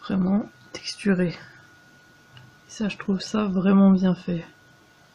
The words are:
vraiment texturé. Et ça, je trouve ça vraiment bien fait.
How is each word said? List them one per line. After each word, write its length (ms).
vraiment 480
texturé. 560
Et 1400
ça, 160
je 80
trouve 240
ça 240
vraiment 460
bien 260
fait. 280